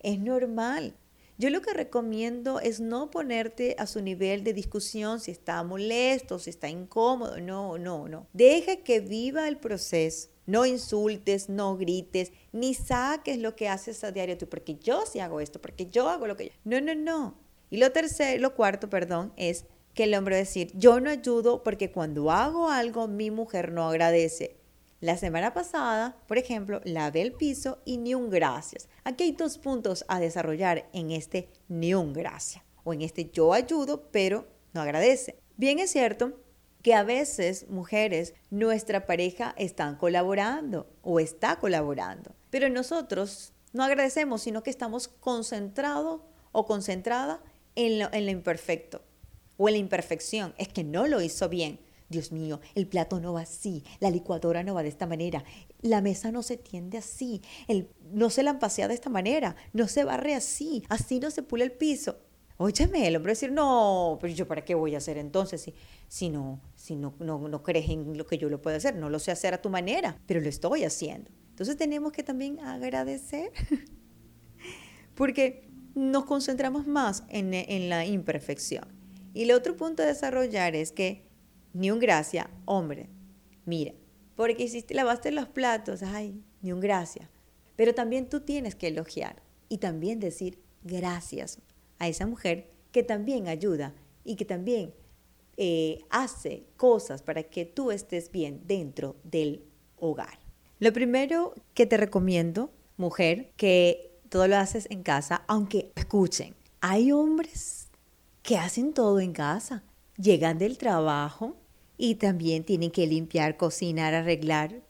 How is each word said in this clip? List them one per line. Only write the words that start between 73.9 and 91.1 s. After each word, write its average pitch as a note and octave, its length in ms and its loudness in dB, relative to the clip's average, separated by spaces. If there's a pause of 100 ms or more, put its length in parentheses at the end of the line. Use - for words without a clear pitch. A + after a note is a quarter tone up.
porque C4 520 0 (260)
nos C4+ 320 0
concentramos C#4 600 -2
más C4 420 0
en, F#3+ 260 -4
en F#3 340 -4
la E3+ 180 0
imperfección. - 800 -4 (460)
Y G#3+ 100 -4
el A#3 80 4
otro B3 260 4
punto D#4+ 280 -2
a - 20 4
desarrollar B3+ 720 0
es D#3 160 -2
que G3 340 -4 (460)
ni F#3 180 0
un A3 80 0
gracias, F3 480 2 (200)
hombre, E3+ 420 -2 (580)
mira, E3 260 -2 (440)
porque A#3 260 0
hiciste, A#3+ 320 -6
lavaste B3 380 0
los D4 160 -4
platos, G#3+ 560 -2
ay, G3+ 360 -8 (220)
ni F#3 100 -4
un F3+ 80 -4
gracias. F#3+ 480 -2 (460)
Pero A3+ 200 4
también B3 340 -2
tú D4 120 -4
tienes C#4+ 360 -6
que F3+ 100 -4
elogiar - 560 -6 (260)
y G#3+ 100 -4
también F#3+ 420 -4
decir F3+ 400 -6 (240)
gracias F3 760 -6 (400)